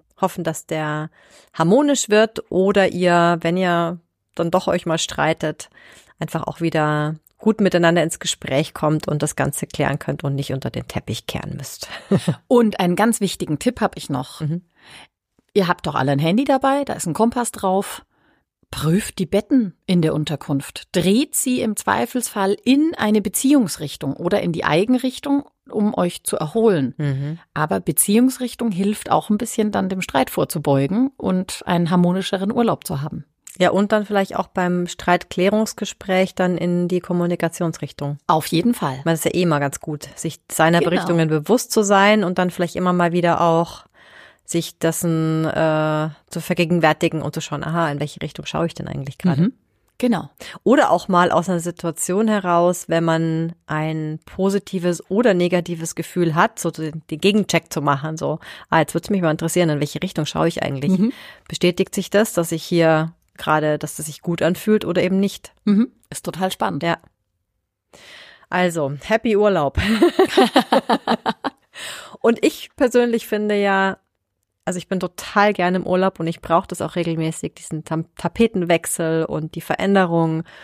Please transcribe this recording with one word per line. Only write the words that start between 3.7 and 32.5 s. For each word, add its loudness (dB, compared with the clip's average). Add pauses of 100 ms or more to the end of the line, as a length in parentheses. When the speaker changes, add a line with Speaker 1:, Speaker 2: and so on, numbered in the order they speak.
Speaker 1:
dann -2
doch 2
euch 0
mal 0
streitet, -2 (500)
einfach -6
auch -8
wieder 0 (220)
gut 0
miteinander 4
ins -2
Gespräch -2
kommt 0
und -2
das -4
Ganze -2
klären -2
könnt -6
und -2
nicht -6
unter -6
den -8
Teppich -8
kehren -8
müsst. -14 (220)
<laughs> -2
Speaker 2:
Und 4
einen 2
ganz 2
wichtigen -4
Tipp -2
hab -2
ich -14
noch. -8
Speaker 1:
Mhm. -4 (920)
Speaker 2:
Ihr 2
habt -2
doch -4
alle 0
ein 2
Handy 2
dabei, 2
da -6
ist -6
ein -4
Kompass 0
drauf. -2 (640)
Prüft -2
die 0
Betten 0 (100)
in 2
der 2
Unterkunft. -4
Dreht 2
sie -2
im -2
Zweifelsfall -2
in 4
eine 2
Beziehungsrichtung 0
oder 0
in -2
die -4
Eigenrichtung, 0 (260)
um 0
euch -2
zu -4
erholen. 2
Speaker 1:
Mhm. -4 (140)
Speaker 2:
Aber -2
Beziehungsrichtung 0
hilft -2
auch 2
ein 2
bisschen, -2
dann 0
dem -4
Streit -2
vorzubeugen 0
und -4
einen 0
harmonischeren 2